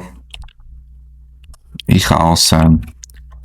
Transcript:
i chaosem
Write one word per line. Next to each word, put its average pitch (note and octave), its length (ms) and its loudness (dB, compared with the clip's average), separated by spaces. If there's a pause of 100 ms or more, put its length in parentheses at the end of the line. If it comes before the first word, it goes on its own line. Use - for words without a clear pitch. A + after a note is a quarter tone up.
(1900)
i F#2 120 2
chaosem E2 800 2 (640)